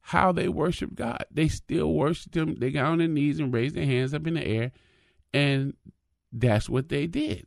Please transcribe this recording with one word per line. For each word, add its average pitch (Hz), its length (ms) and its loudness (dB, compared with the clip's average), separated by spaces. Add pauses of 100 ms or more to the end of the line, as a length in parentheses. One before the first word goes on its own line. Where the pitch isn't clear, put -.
how 185 320 2
they - 160 -2
worshiped - 460 -2
God. - 360 -6
They 156 180 2
still 156 440 -2
worshiped 156 420 0
him. 160 220 -2
They 131 140 -2
got 143 160 0
on 165 120 2
their 165 100 2
knees 147 300 0
and 135 140 -2
raised 120 220 0
their 156 100 -2
hands 131 300 0
up 156 120 -4
in 165 80 -2
the 156 100 -2
air. 113 280 0 (640)
And 139 400 2 (580)
that's 113 360 4
what 131 200 -2
they 143 180 -2
did. 269 400 -4